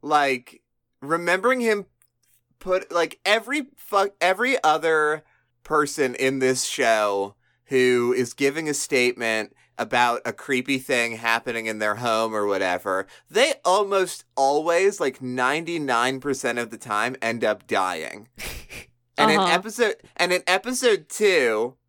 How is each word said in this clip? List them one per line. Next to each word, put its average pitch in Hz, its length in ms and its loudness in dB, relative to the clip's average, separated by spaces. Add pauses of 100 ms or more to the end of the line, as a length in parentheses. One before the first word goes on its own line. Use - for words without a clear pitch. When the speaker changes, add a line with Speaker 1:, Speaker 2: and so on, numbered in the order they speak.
Speaker 1:
Like, 143 600 0 (400)
remembering 180 580 0
him 214 260 0 (760)
put, 185 320 -4
like, 165 340 -2
every 233 400 0 (100)
fu-, 196 440 0
every 202 420 2
other 156 640 2 (400)
person 147 500 0
in 135 240 0
this 131 260 2
show 104 720 0 (320)
who 123 500 2
is 123 160 -2
giving 143 360 -2
a 147 60 -2
statement 120 760 0 (260)
about 120 460 0
a 117 80 -4
creepy 131 460 -4
thing 120 380 -2
happening 113 500 -2
in 107 140 -4
their 107 160 0
home 113 380 0
or 104 120 0
whatever, 95 600 -2 (220)
they 254 260 2 (100)
almost 190 600 0 (120)
always, 165 640 2
like, 135 200 -2
ninety-nine 131 1000 -2
percent 127 380 -4
of 117 120 -6
the 110 80 -14
time, 117 420 -4
end 113 240 -4
up 107 220 -2
dying. 92 600 -4 (100)
Speaker 2:
<laughs> - 0 - (800)
Speaker 1:
And 180 120 4
in 160 100 4
Speaker 2:
Uh-huh. 185 140 2
Speaker 1:
episode, 214 400 0 (240)
and 175 120 2
in 180 160 2
episode 208 640 0
two, 131 680 2 (120)